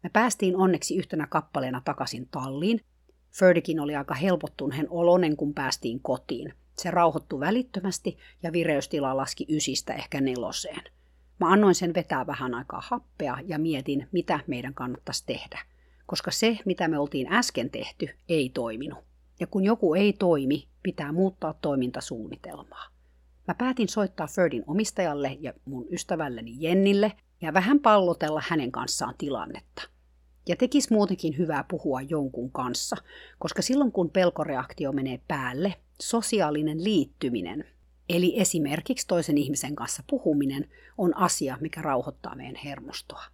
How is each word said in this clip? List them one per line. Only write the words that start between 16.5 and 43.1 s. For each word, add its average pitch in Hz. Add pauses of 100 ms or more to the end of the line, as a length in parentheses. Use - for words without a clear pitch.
mitä 175
me 156
oltiin 143
äsken 135
tehty, - (200)
ei 147
toiminut. 127 (400)
Ja 175
kun 190
joku 190
ei 196
toimi, 151 (160)
pitää 175
muuttaa 180
toimintasuunnitelmaa. - (600)
Mä 170
päätin 247
soittaa 190
Firdin 147
omistajalle 147
ja 147 (120)
mun 131
ystävälleni 127
Jennille 196 (300)
ja 160
vähän 208
pallotella 175
hänen 139
kanssaan 123
tilannetta. - (580)
Ja 175
tekis 254
muutenkin 190
hyvää 165
puhua 143
jonkun 135
kanssa, 127 (440)
koska -
silloin 262
kun 170
pelkoreaktio 156
menee 131
päälle, 147 (280)
sosiaalinen 160
liittyminen, 135 (440)
eli 180
esimerkiksi 160
toisen 160
ihmisen 143
kanssa -
puhuminen, 143 (280)
on 165
asia, 139
mikä 156
rauhoittaa 139
meidän 127
hermostoa. - (100)